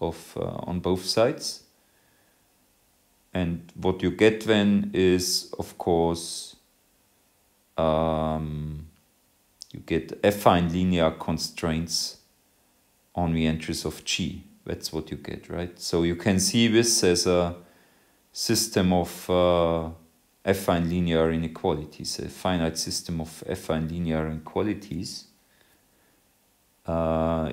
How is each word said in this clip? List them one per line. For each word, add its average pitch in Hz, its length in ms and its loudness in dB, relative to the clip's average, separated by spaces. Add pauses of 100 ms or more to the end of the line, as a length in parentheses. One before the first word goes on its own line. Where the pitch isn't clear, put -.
of, - 360 -8
uh, 85 260 -6
on 90 160 -4
both 90 260 0
sides. - 600 -2 (1700)
And 85 400 -2
what 92 260 0
you 90 120 2
get 110 320 4
then 101 500 4
is, 90 640 2
of - 200 -10
course, 85 760 0 (1200)
um, 78 1120 -2 (840)
you - 80 -14
get - 420 -4
affine 87 500 4
linear 90 380 2
constraints - 1080 -4 (960)
on 85 200 0
the 80 160 0
entries 80 360 -4
of - 200 -8
G. - 400 -6 (200)
That's - 280 -8
what 78 180 -6
you 73 60 -10
get, - 320 -12
right? 85 320 -8
So 85 240 0
you 87 100 2
can 95 240 2
see 117 300 4
this 113 340 4
as 90 240 4
a 87 300 2 (760)
system 101 600 2
of, 87 360 0
uh, 85 600 4 (540)
affine 90 440 2
linear 82 440 2
inequalities, 80 880 -4
a - 80 -8
finite 82 500 -2
system 82 420 -6
of - 280 -12
affine 80 420 -4
linear 80 380 -2
inequalities, 92 960 -6 (1600)
uh, 80 680 0